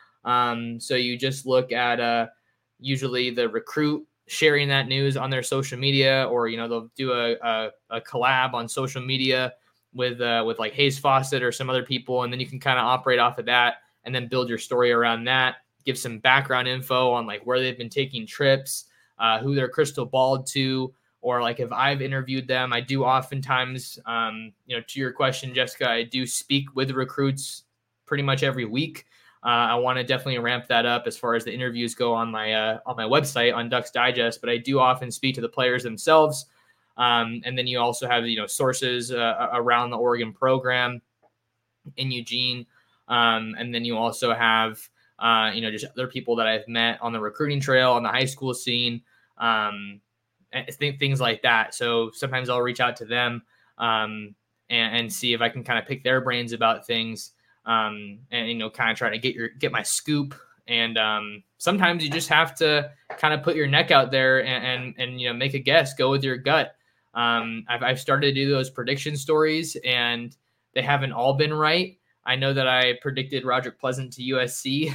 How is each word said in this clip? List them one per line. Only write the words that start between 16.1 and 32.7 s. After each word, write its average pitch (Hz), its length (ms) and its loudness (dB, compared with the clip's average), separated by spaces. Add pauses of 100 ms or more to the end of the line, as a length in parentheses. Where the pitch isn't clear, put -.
background 131 480 4
info 127 420 2
on, 120 160 2
like, 104 220 -8
where 127 120 2
they've 127 160 -2
been 117 140 -10
taking 131 380 -4
trips, 135 580 0 (320)
uh, 113 220 2
who 139 160 -2
they're 131 120 2
crystal 135 380 -2
balled 131 440 2
to, 131 440 -2 (280)
or, 123 200 0
like, 117 180 0
if 117 120 -4
I've 135 320 2
interviewed 131 440 -4
them, 127 240 0
I 120 100 0
do 135 220 -2
oftentimes, 131 1000 0
um, 110 480 -4 (140)
you 123 100 -6
know, 117 100 -6
to - 120 -8
your 131 120 -2
question, 131 440 -2
Jessica, 127 340 0
I 117 140 0
do 127 240 -4
speak 139 480 -2
with 135 160 0
recruits 135 720 -2 (420)
pretty 143 160 -2
much 139 220 0
every 127 220 0
week. 131 420 -4 (360)
Uh, 117 300 4
I - 20 2
wanna 127 280 0
definitely 131 340 -2
ramp 120 300 -2
that 117 180 4
up 120 220 0
as 110 100 -4
far 117 160 0
as 113 120 0
the 110 80 -6
interviews 120 420 -4
go 120 180 0
on 113 160 0
my, 110 240 -2
uh, 110 320 0